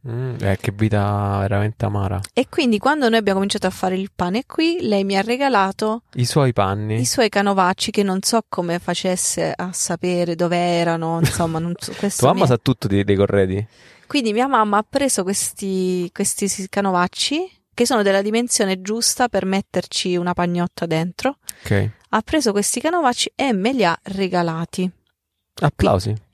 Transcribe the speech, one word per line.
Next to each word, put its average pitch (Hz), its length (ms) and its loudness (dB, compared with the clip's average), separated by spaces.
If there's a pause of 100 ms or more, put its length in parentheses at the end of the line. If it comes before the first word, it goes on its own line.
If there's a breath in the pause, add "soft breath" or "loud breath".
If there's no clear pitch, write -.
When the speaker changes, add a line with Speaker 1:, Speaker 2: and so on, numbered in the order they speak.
Speaker 1:
Mm, 120 320 -6
eh, 98 200 2
che 104 140 -2
vita 101 640 0
veramente 101 440 0
amara. 98 360 -2 (120)
Speaker 2:
E 262 160 0
quindi 240 300 2
quando 277 300 2
noi 226 100 4
abbiamo 196 220 2
cominciato 202 260 -2
a 185 40 2
fare 185 260 -2
il 190 180 -6
pane 185 320 -2
qui, 339 360 0
lei 202 220 2
mi 196 140 0
ha 196 40 2
regalato 226 800 0 (120)
Speaker 1:
I 123 100 0
suoi 131 280 2
panni. 107 480 0
Speaker 2:
i 123 40 0
suoi 220 240 2
canovacci, 196 640 2
che 208 140 0
non 190 180 0
so 226 260 0
come 175 300 -2
facesse 175 760 -2
a 180 180 -8
sapere 175 640 -2
dove 175 200 0
erano, 170 600 0
insomma, 165 400 0
non 170 200 -4
so, - 160 -10
Speaker 1:
<laughs> - 40 -14
Speaker 2:
questo 202 220 -2
Speaker 1:
Tua 127 120 4
mamma 185 120 2
Speaker 2:
mi 135 40 4
Speaker 1:
sa 123 100 4
tutto - 280 0
dei, 98 180 2
dei 101 120 2
corredi? 98 500 2 (400 soft breath)
Speaker 2:
Quindi 233 260 0
mia 240 140 0
mamma 214 320 2
ha 214 100 -2
preso 269 360 0
questi, 185 880 -2
questi - 340 -2
si-, 190 200 -6
canovacci, 202 880 -2 (140)
che 240 140 2
sono 226 160 2
della 196 200 4
dimensione 208 600 0
giusta 226 460 0
per 190 180 0
metterci 190 720 -2
una 175 180 -2
pagnotta 175 520 -2
dentro. 170 500 -2 (260 loud breath)
Speaker 1:
Ok. 101 280 0 (200)
Speaker 2:
Ha 214 120 2
preso 277 300 2
questi 202 280 0
canovacci 311 540 0
e 277 200 0
me 202 180 0
li 240 120 2
ha 165 180 2
regalati. 180 880 -2 (680)
Speaker 1:
Applausi. 104 540 2 (200)